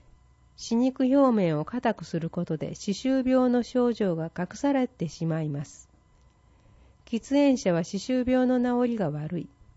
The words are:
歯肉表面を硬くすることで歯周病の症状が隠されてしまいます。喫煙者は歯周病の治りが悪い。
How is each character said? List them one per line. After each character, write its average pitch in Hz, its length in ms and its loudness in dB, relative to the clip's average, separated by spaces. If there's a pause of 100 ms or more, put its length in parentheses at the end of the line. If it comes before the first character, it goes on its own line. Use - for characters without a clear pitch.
(560)
歯 - 180 -6
肉 254 300 2
表 262 280 6
面 170 280 2
を 156 40 -4
硬 240 300 -2
く 165 100 -14
す 170 140 -6
る 165 120 -4
こ 175 140 -4
と 160 120 -4
で 147 180 -8
歯 196 200 -6
周 262 320 0
病 254 240 4
の 247 120 2
症 240 300 0
状 190 240 0
が 165 200 -6
隠 180 180 -4
さ 285 180 0
れ 254 160 0
て - 200 -8
し - 180 -8
ま 160 160 -2
い 151 60 -4
ま 143 160 -6
す。 - 240 -20 (1160)
喫 - 220 -6
煙 277 300 4
者 180 160 0
は 165 80 2
歯 196 160 -6
周 254 280 -2
病 254 200 2
の 254 120 2
治 247 340 0
り 233 40 -2
が 180 140 -2
悪 151 300 -6
い。 - 80 -10 (280)